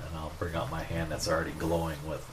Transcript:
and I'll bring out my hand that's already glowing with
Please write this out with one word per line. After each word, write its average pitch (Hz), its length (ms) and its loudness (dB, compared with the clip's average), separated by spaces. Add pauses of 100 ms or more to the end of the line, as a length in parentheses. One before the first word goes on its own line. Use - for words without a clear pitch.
and 80 140 -4
I'll 78 200 -4
bring 82 180 -2
out 78 140 0
my 80 120 0
hand 82 300 0
that's - 160 0
already 80 240 4
glowing 80 460 2 (100)
with 73 240 -4